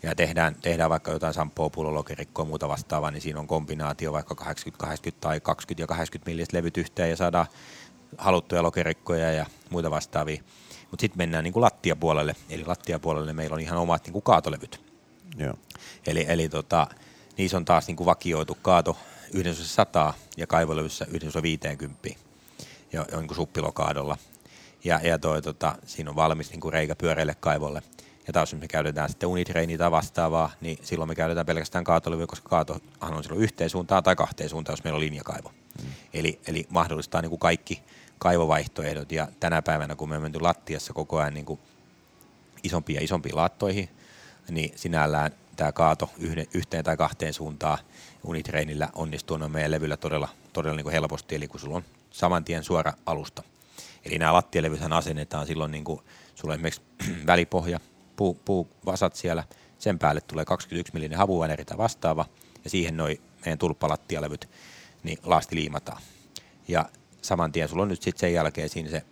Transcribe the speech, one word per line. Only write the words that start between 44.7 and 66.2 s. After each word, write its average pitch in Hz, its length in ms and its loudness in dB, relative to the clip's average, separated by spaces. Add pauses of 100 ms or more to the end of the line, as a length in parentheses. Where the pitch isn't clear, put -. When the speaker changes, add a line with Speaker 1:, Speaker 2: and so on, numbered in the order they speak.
Speaker 1:
sinällään 76 560 2 (240)
tää 76 160 0
kaato 78 460 4
yhden, 82 360 -4
yhteen 87 300 -2
tai 78 140 2
kahteen 78 360 0
suuntaan 76 440 -2 (460)
unitreenillä 78 720 -2
onnistuu 80 420 -4
noin 76 140 -4
meidän 78 200 0
levyllä 76 260 0
todella, 76 320 -2 (240)
todella 78 220 -2
niinku 76 160 -4
helposti. 78 440 -2
Eli 73 120 -6
kun - 120 -14
sulla 76 160 -8
on 87 80 -4 (280)
saman 87 320 2
tien 80 200 -4
suora 80 300 2 (120)
alusta. - 380 -4 (600)
Eli 80 120 -2
nämä 80 160 4
lattialevythän 80 600 2
asennetaan 76 540 -2
silloin, 78 240 -2
niinku, 76 300 -6 (340)
sulla - 160 -6
on 78 40 -2
esimerkiksi 80 260 -4 (260)
<clears throat> 82 200 -4
välipohja, 87 520 4 (360)
puu-, 92 300 2
puuvasat 92 720 0
siellä, 82 280 -2 (360)
sen 92 200 0
päälle 78 220 4
tulee 80 240 -4
kaksikymmentäyksi 87 480 -4
millinen 78 240 -4
havuvääneri 82 480 2
tai 80 120 -8
vastaava, 80 480 0 (380)
ja - 60 -10
siihen 82 280 0
noi 78 240 -2 (240)
meidän 80 120 0
tulppalattialevyt, 76 920 -2 (540)
niin 82 200 -6
laasti 85 320 2
liimataan. 76 460 -4 (640)